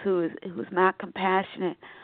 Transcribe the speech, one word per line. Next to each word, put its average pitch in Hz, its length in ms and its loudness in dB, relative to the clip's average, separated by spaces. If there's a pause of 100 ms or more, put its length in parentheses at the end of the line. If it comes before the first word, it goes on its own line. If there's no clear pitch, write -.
who 185 200 2
is, 160 100 -2 (100)
who's 180 300 -8
not 190 260 4
compassionate 190 800 0 (280)